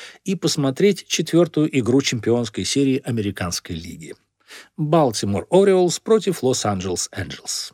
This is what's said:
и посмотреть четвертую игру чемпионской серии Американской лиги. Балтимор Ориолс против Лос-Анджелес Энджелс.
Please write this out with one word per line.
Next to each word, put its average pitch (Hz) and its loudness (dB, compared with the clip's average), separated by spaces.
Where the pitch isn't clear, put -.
и 190 -4
посмотреть 165 0
четвертую 165 0
игру 123 4
чемпионской 117 -2
серии 135 0
Американской 101 -4
лиги. 80 -12
Балтимор 139 0
Ориолс 185 4
против 202 0
Лос-Анджелес 98 -2
Энджелс. - -10